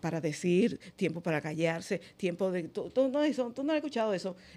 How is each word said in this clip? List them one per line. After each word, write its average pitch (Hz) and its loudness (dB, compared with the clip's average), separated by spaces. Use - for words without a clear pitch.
para 160 -2
decir, 175 2
tiempo 170 -2
para 156 0
callarse, 165 -2
tiempo 185 0
de, 180 -2
tú, 165 -6
tú 262 4
no, 294 2
eso, 240 2
tú 277 -4
no 302 2
has 311 2
escuchado 240 0
eso. 180 -2